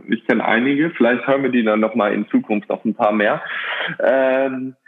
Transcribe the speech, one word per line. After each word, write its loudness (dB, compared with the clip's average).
Ich -2
kenne 2
einige. 0
Vielleicht 2
hören 2
wir 0
die 2
dann 2
noch 0
mal 2
in -4
Zukunft -2
noch -4
ein -2
paar 2
mehr. 0
Ähm, 0